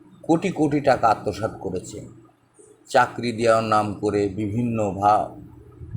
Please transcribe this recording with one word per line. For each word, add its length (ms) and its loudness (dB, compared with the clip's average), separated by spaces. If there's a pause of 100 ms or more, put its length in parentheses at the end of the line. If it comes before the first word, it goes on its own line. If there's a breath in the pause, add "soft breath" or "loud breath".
(220)
কোটি 280 0
কোটি 320 0
টাকা 260 4
আত্মসাৎ 520 -2
করেছেন, 460 -8 (840)
চাকরি 440 2
দেওয়ার 320 2
নাম 300 0
করে 340 0
বিভিন্ন 640 -2
ভা-, 380 2 (680)